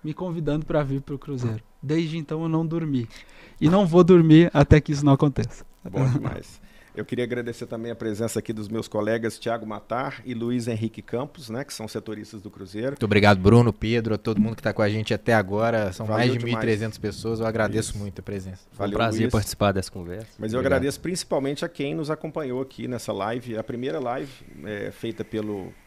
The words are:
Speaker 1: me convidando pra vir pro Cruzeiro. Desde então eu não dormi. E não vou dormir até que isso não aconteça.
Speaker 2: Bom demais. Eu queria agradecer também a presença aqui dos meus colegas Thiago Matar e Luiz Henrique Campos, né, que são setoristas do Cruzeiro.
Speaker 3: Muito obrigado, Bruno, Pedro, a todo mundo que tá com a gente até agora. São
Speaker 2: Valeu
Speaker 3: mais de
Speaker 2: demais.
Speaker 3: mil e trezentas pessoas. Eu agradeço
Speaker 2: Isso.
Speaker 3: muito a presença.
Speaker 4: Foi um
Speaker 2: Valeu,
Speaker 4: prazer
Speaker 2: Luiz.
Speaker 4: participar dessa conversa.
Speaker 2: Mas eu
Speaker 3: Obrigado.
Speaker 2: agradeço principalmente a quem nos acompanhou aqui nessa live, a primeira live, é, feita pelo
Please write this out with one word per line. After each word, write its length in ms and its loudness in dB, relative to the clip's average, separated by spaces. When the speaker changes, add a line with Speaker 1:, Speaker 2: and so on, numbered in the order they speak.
Speaker 1:
me 100 -6
convidando 500 -4
pra 180 0
vir 180 -2
pro 180 -10
Cruzeiro. 420 -4
Desde 340 -2
então 260 -6
eu 60 -2
não 180 0
dormi. 420 -2
E 80 4
não 180 6
vou 180 6
dormir 480 10
até 280 8
que 120 -6
isso 120 -2
não 100 8
aconteça. 500 0
Speaker 2:
Bom 180 0
demais. 560 -4
Eu 100 -8
queria 200 -2
agradecer 420 -6
também 260 -8
a 20 -6
presença 440 -4
aqui 160 -6
dos 140 -8
meus 200 -6
colegas 500 -2
Thiago 280 -6
Matar 580 -8
e 80 -10
Luiz 340 -4
Henrique 360 -6
Campos, 480 -8
né, 120 -8
que 120 -14
são 120 -12
setoristas 540 -12
do 100 -16
Cruzeiro. 420 -8
Speaker 3:
Muito 120 -4
obrigado, 340 6
Bruno, 320 8
Pedro, 440 -2
a 40 -4
todo 220 0
mundo 160 2
que 60 -16
tá 100 0
com 80 -4
a 80 4
gente 240 -2
até 220 2
agora. 580 0
São 140 -8
Speaker 2:
Valeu 140 0
Speaker 3:
mais 120 4
de 60 -2
Speaker 2:
demais. 160 -2
Speaker 3:
mil 40 -4
e 80 -2
trezentas 300 -2
pessoas. 420 -6
Eu 80 -2
agradeço 440 0
Speaker 2:
Isso. 80 -8
Speaker 3:
muito 220 -10
a 20 -16
presença. 480 -10
Speaker 4:
Foi 160 -6
um 20 -2
Speaker 2:
Valeu, 80 -4
Speaker 4:
prazer 280 0
Speaker 2:
Luiz. 80 0
Speaker 4:
participar 400 0
dessa 180 -4
conversa. 380 -12
Speaker 2:
Mas 160 -4
eu 40 0
Speaker 3:
Obrigado. 200 2
Speaker 2:
agradeço 220 -4
principalmente 680 -4
a 20 -6
quem 260 -6
nos 160 -6
acompanhou 520 -6
aqui 260 -10
nessa 240 -6
live, 460 -4
a 40 -6
primeira 380 -6
live, 320 -6
é, 260 -8
feita 320 -8
pelo 520 -6